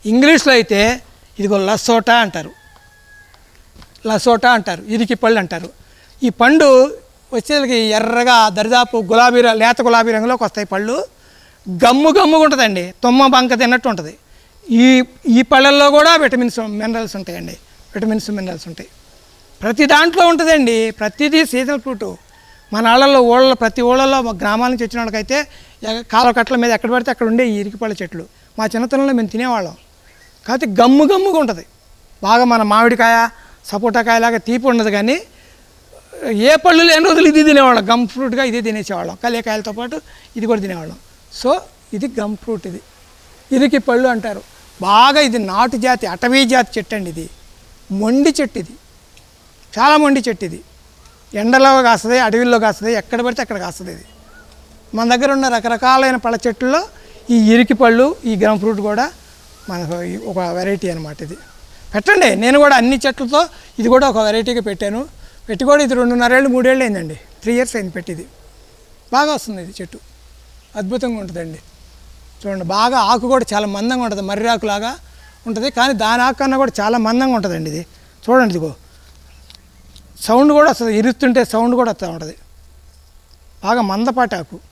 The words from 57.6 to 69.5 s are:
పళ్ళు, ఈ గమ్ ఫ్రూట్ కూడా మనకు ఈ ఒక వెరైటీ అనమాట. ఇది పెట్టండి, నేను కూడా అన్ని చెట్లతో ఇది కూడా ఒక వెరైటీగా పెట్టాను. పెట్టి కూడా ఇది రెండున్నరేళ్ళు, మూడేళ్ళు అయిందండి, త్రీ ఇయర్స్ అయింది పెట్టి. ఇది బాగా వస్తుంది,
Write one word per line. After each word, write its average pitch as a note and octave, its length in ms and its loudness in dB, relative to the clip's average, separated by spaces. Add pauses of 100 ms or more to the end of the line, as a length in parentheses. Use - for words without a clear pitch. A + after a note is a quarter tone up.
పళ్ళు, A#3 240 4 (240)
ఈ - 20 -2 (100)
గమ్ G#3+ 200 2
ఫ్రూట్ G#3 260 -4
కూడా G#3+ 160 -2 (640)
మనకు F3 400 -8
ఈ F3+ 80 -10 (160)
ఒక F3+ 60 -4 (180)
వెరైటీ F#3 380 -4
అనమాట. D3+ 220 -14 (120)
ఇది F#3 100 -16 (560)
పెట్టండి, C#4+ 360 2 (120)
నేను C4 220 4
కూడా C#4 160 4
అన్ని B3 260 0
చెట్లతో C4+ 360 -2 (360)
ఇది A3+ 160 -2
కూడా C4+ 180 4
ఒక A3 140 0
వెరైటీగా A3+ 420 -2
పెట్టాను. G3+ 340 -6 (440)
పెట్టి A3+ 200 -6
కూడా C#4+ 180 4
ఇది B3+ 120 -2
రెండున్నరేళ్ళు, B3 560 2
మూడేళ్ళు B3+ 320 2
అయిందండి, F3 300 -6 (280)
త్రీ A3 140 -4
ఇయర్స్ B3 200 -2
అయింది F#3+ 180 -8
పెట్టి. F3+ 200 -12
ఇది E3 100 -16 (880)
బాగా C#4+ 220 2
వస్తుంది, G3+ 300 -10